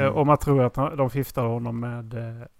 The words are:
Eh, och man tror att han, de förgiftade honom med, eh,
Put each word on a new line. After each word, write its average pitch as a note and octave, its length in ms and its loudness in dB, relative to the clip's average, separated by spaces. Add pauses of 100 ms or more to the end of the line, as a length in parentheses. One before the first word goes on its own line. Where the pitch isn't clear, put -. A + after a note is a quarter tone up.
Eh, - 60 4
och D3 160 2
man D3 120 6
tror C#3 260 4
att A#2+ 120 0
han, D3 200 -2
de C3+ 140 2
förgiftade B2+ 380 -2
honom A#2 320 -4
med, A#2+ 340 -8
eh, A#2 320 -10 (120)